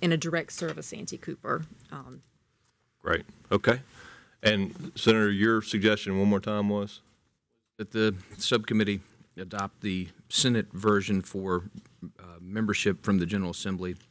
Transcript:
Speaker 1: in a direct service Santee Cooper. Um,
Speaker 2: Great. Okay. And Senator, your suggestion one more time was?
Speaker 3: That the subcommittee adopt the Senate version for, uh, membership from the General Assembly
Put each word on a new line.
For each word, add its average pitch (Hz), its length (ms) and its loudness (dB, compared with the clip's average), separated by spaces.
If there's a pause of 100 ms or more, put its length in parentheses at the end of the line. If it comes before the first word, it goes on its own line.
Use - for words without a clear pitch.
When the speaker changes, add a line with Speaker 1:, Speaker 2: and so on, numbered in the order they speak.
Speaker 1:
in 175 100 2
a 165 60 2
direct 160 380 -4
service 156 320 -6
Santee - 320 -10
Cooper. 151 480 -6 (260)
Um, 131 300 -16 (800)
Speaker 2:
Great. 85 240 -2 (260)
Okay. 113 280 2 (640)
And 104 520 0
Senator, 110 360 4
your 110 300 4
suggestion 104 580 0
one 98 100 4
more 101 120 4
time 104 300 -2
was? 101 300 -4 (760)
Speaker 3:
That 104 140 -10
the 110 240 2 (240)
subcommittee 107 600 2 (360)
adopt 98 460 -8
the 92 260 -4 (200)
Senate 120 440 2
version 101 500 2
for, 92 420 -4 (540)
uh, - 40 -20 (180)
membership 101 640 -2
from 101 160 2
the 87 80 0
General 95 240 -2
Assembly 90 460 -6 (140)